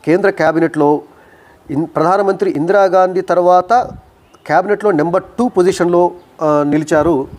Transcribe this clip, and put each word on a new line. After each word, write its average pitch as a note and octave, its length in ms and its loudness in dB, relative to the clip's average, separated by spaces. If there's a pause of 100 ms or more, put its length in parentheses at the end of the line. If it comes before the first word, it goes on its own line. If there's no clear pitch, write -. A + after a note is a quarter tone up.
కేంద్ర F#3 240 2
క్యాబినెట్లో D#3 680 0 (720)
ఇన్-, D#3 160 -4
ప్రధానమంత్రి F#3+ 640 -2
ఇందిరాగాంధీ F#3 720 0
తర్వాత F3+ 520 0 (760)
క్యాబినెట్లో G3+ 440 0
నెంబర్ E3+ 320 0 (160)
టూ B3 100 0
పొజిషన్లో, F3 640 0 (320)
ఆ, D3+ 200 2
నిలిచారు D3+ 640 0 (100)